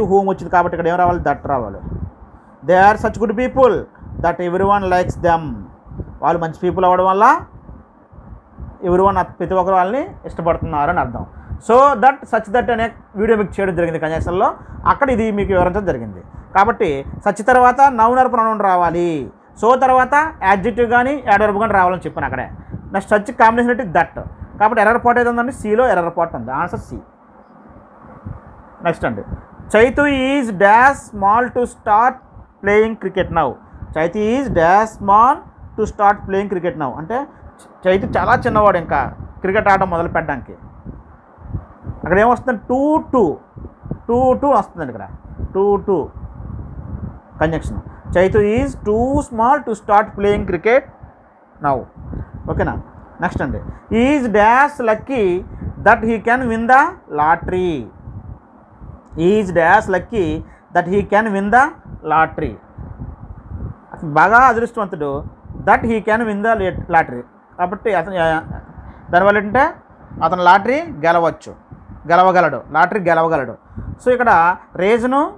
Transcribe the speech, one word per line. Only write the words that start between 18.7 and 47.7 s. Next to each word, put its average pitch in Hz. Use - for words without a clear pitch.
రావాలి. 175
So 254
తర్వాత 254
adjective 202
కానీ 247
యాడ్వర్బ్ 208
కానీ 214
రావాలని 185
చెప్పాను 147
అక్కడే. 123
Next 196
such 208
కాంబినేషన్ 240
అంటే 180
that. -
కాబట్టి 220
error 233
part 240
ఏది 240
ఉందండి? 240
సిలో 226
error 175
part 165
ఉంది. 120
Answer 160
సి. -
Next 170
అండి, 117
"చైతు 254
is 269
dash 214
small 220
to 247
start 233
playing 214
cricket 175
now." 143
"చైతు 170
is 233
dash 196
small 220
to 208
start 202
playing 196
cricket 170
now." 131
అంటే 226
చైతు 190
చాలా 202
చిన్నవాడు 214
ఇంకా 156
క్రికెట్ 196
ఆడడం 190
మొదలు 170
పెట్టడానికి. 147
అక్కడ 175
ఏమొస్తుంది? 233
టూ 277
టూ, 190
టూ 254
టూ 277
వస్తుందండి 175
ఇక్కడ. 98
two 202
two 180
Conjunction. 160